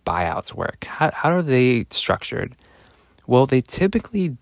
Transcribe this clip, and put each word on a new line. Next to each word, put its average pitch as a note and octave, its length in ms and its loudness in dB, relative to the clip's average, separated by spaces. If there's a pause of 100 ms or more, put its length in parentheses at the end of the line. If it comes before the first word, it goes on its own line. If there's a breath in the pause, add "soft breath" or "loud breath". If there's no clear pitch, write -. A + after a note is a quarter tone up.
buyouts E2+ 480 -4
work? - 320 -8
How, - 260 -2
how D#3 200 0
are F3+ 100 2
they B2+ 480 4
structured? - 640 -4 (720 soft breath)
Well, B2+ 200 6
they C3 160 2
typically G3 680 -2 (120)